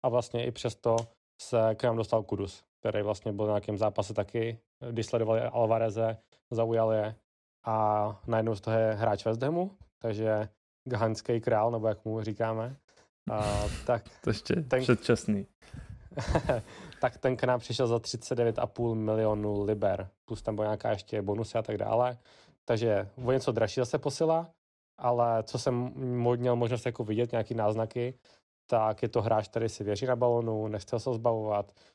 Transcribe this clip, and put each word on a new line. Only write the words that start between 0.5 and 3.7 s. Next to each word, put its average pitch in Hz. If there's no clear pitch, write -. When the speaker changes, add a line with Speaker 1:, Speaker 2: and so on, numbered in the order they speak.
Speaker 1:
přesto 117
se 113
k -
nám 117
dostal 110
Kudus, 101
který 107
vlastně 104
byl 101
v -
nějakém 104